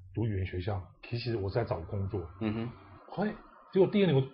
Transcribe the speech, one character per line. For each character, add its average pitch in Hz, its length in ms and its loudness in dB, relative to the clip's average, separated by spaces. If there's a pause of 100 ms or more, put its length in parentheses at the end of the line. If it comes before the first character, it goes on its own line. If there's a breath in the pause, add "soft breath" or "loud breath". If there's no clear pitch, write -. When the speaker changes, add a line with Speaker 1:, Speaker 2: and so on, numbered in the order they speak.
(140 loud breath)
Speaker 1:
读 107 100 0
语 107 120 0
言 92 100 0
学 90 140 -4
校， 92 220 -2 (200)
其 117 160 -6
实 117 180 -2
我 98 140 -2
是 87 60 -4
在 117 80 2
找 90 160 -4
工 95 280 -4
作。 87 180 -4 (140)
Speaker 2:
嗯 107 140 0
哼。 117 180 -4 (360)
Speaker 1:
嘿， 208 260 -4 (380)
结 190 80 6
果 175 80 8
第 208 160 4
二 - 20 6
年 151 80 6
我 135 80 6 (120)